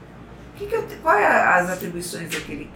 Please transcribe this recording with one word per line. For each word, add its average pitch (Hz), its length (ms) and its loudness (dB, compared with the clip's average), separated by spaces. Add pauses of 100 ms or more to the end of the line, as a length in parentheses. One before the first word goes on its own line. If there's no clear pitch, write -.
(540)
O - 20 -18
que 403 100 -8
que 427 100 -4
eu 440 100 0
te-, - 160 -10
qual 320 140 6
é 403 100 4
a, - 300 6
as 175 120 2
atribuições 175 640 -6
daquele 151 460 -8